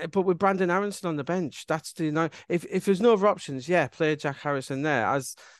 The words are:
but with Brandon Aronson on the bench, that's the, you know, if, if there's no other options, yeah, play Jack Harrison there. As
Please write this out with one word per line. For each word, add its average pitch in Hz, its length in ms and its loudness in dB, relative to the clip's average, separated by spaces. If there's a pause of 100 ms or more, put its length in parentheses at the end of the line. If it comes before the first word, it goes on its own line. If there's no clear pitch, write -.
(100)
but 190 120 2
with 180 160 2
Brandon 190 320 2
Aronson 196 380 -2
on 160 60 -2
the 147 80 -2
bench, 170 460 -4
that's 160 240 -4
the, 165 140 -4
you 151 40 0
know, 160 180 2 (200)
if, - 200 -2
if 190 160 -2
there's 190 160 2
no 233 120 6
other 202 160 4
options, 143 400 -4
yeah, 170 180 4
play 156 300 0
Jack 143 240 -4
Harrison 139 420 -4
there. 139 240 2
As 131 300 -2 (240)